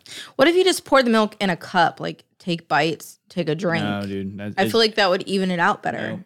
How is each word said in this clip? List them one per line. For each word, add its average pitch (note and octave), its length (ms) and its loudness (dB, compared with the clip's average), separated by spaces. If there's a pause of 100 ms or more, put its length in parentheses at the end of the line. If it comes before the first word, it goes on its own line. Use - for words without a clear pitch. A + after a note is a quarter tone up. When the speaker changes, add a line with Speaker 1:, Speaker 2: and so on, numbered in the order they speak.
(360)
Speaker 1:
What C4+ 120 6
if E4+ 80 4
you F#4 80 6
just F4+ 200 0
pour C4+ 180 4
the A#3+ 80 0
milk A3 300 2
in G3+ 100 0
a E3+ 60 -2
cup? - 440 0
Like, D#3+ 240 -10 (140)
take E3+ 300 -6
bites, D3+ 500 -2 (100)
take E3 200 -4
a D3+ 80 0
drink. E3 260 -2
Speaker 2:
No, G2+ 240 -4
dude. G2 320 -8
That, G2+ 180 -8
Speaker 1:
I - 60 0
Speaker 2:
it's A#2 100 0
Speaker 1:
feel A3+ 60 2
like A3 180 2
that G3+ 140 2
would F#3+ 120 0
even F#3+ 280 -2
it F3+ 80 -2
out F#3 240 0
better. - 300 -6
Speaker 2:
No, F#3 140 -12